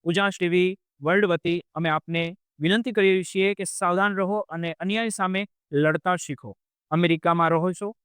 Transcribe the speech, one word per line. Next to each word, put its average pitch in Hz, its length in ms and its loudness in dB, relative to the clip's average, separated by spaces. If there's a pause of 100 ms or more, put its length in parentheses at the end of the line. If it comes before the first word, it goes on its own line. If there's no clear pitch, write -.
ઉજાસ 190 360 0
ટી 180 80 0
વી 180 300 2 (240)
વર્લ્ડ 185 240 4
વતી 175 360 0 (120)
અમે 165 160 -2
આપને 165 460 -4 (240)
વિનંતી 214 320 0
કરીએ 190 320 4
છીએ 196 300 0
કે 196 100 -6
સાવધાન 190 520 0
રહો 196 240 -2
અને 165 340 -6
અન્યાય 214 360 -4
સામે 190 360 -4 (260)
લડતા 156 440 2
શીખો. 127 420 -12 (320)
અમેરિકામાં 170 600 2
રહો 165 220 0
છો 208 220 -10 (120)